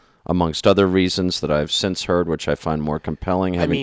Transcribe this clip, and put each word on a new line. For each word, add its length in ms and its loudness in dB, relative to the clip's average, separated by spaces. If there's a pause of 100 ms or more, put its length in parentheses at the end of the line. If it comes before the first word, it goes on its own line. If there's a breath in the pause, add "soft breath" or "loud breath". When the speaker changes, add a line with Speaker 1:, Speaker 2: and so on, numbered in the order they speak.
(280 soft breath)
Speaker 1:
amongst 400 0
other 180 6
reasons 540 0
that 100 -2
I've 220 0
since 320 -2
heard, 240 0
which 200 -4
I 60 0
find 300 -2
more 160 -2
compelling. 580 -2
Speaker 2:
I 40 0
Speaker 1:
Having 100 0 (120)